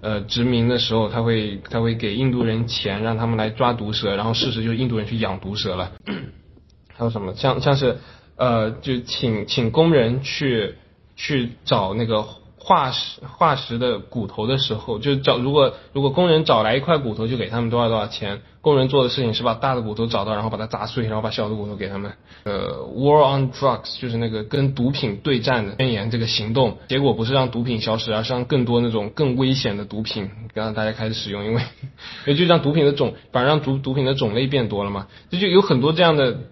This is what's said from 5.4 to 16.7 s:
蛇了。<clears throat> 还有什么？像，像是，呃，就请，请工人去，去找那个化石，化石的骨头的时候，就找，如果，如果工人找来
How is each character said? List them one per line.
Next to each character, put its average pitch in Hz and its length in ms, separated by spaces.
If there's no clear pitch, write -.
蛇 95 220
了。 90 160
<clears throat> - 460
还 120 120
有 117 60
什 113 120
么？ 92 120
像， - 260
像 139 160
是， 131 220
呃， 113 360
就 127 260
请， 113 480
请 117 240
工 160 220
人 123 300
去， 117 520
去 123 360
找 101 300
那 113 120
个 107 180
化 143 320
石， - 360
化 151 300
石 120 220
的 120 200
骨 104 280
头 107 200
的 135 120
时 123 160
候， 104 240
就 139 180
找， 135 220
如 127 140
果， 139 220
如 139 100
果 139 80
工 180 180
人 156 160
找 127 180
来 110 140